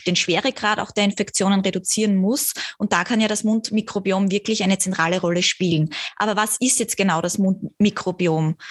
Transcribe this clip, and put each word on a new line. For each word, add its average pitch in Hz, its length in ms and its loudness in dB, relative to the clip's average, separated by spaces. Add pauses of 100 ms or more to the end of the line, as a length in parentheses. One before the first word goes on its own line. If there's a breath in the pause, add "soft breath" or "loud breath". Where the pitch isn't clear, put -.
den 180 100 0
Schweregrad 208 640 0
auch 190 120 -8
der 208 140 0
Infektionen 202 560 0
reduzieren 196 560 0
muss. 214 360 0 (240 loud breath)
Und 202 160 0
da 180 100 4
kann 220 180 0
ja 220 60 2
das 214 160 -2
Mundmikrobiom 208 840 0
wirklich 208 340 -2
eine 190 140 4
zentrale 180 440 0
Rolle 175 200 0
spielen. 165 480 2 (280 loud breath)
Aber 214 180 0
was 214 240 0
ist 254 200 2
jetzt - 180 -4
genau 175 240 2
das 175 160 -2
Mundmikrobiom? 180 1160 0 (160 loud breath)